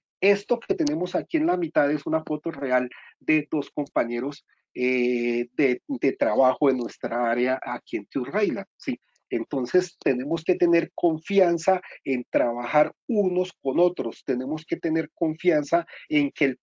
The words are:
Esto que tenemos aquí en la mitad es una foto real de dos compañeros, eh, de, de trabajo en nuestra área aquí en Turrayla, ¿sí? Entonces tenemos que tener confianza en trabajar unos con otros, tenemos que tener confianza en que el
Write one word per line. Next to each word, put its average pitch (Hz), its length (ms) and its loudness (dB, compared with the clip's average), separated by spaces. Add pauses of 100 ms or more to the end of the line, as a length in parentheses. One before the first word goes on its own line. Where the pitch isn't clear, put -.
(200)
Esto 202 400 0
que - 140 -4
tenemos 165 400 -2
aquí 160 240 -2
en 151 80 2
la 180 100 0
mitad 151 340 0
es 147 140 -2
una 156 200 -2
foto 156 260 -4
real 127 400 -2 (300)
de 156 300 0
dos 151 200 -4
compañeros, 123 720 -4 (300)
eh, 123 800 0
de, 127 340 2
de 135 240 0
trabajo 131 560 2
en 131 80 4
nuestra 120 540 -4
área 123 320 0
aquí - 340 -8
en 104 80 -6
Turrayla, 139 640 -4 (100)
¿sí? - 240 -6 (300)
Entonces 127 680 -2
tenemos 143 440 -2
que 175 120 0
tener 170 400 2
confianza 175 880 2 (200)
en 127 280 -2
trabajar 120 640 0 (120)
unos 180 540 0
con 135 180 -2
otros, 175 460 0
tenemos 135 400 -4
que 165 120 -6
tener 160 360 -2
confianza 160 720 0 (240)
en 147 220 2
que - 160 0
el 127 160 0